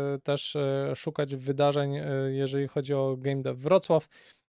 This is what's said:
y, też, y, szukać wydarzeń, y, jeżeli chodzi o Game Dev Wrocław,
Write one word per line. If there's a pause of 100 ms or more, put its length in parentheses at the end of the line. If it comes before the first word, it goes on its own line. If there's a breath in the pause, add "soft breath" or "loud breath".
(160)
y,
też,
y,
szukać
wydarzeń,
y,
jeżeli
chodzi
o
Game
Dev
Wrocław, (480 loud breath)